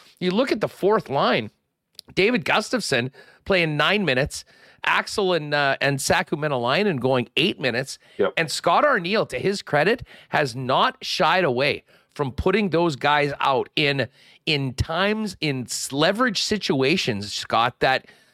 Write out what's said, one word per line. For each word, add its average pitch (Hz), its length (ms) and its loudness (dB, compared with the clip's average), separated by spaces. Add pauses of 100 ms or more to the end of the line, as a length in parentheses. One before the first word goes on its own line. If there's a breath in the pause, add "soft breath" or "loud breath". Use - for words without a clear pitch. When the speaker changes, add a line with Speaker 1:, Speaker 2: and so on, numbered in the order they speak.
(180 loud breath)
Speaker 1:
You 180 120 -2
look 247 200 2
at 226 120 -2
the 135 60 0
fourth 202 420 0
line, 143 400 0 (640)
David 208 320 2
Gustafsson 147 640 -2 (340 loud breath)
playing 165 320 0
nine 175 300 2
minutes, 135 400 -2 (380 soft breath)
Axel 190 480 0
and, 151 220 -2
uh, 143 260 2
and 139 200 0
Saku 175 360 0
Menelainen 143 640 0
going 127 380 2
eight 156 240 -2
minutes. 127 380 -4 (200 soft breath)
Speaker 2:
Yep. 95 180 2
Speaker 1:
And 165 140 -2
Scott - 340 2
Arniel, 202 440 0
to 127 100 -6
his 190 240 -2
credit, 165 400 0 (280 loud breath)
has 139 260 0
not 139 460 0
shied 175 420 2
away 127 400 0 (300 soft breath)
from 135 180 -4
putting 190 380 2
those 165 260 2
guys 143 440 0
out 131 360 0
in, 139 320 0 (360 soft breath)
in 135 300 -2
times, 202 640 -2
in 135 220 -2
s-, - 300 -8
leverage 196 500 2
situations, 135 920 0
Scott, 117 480 0
that 131 260 0 (280 loud breath)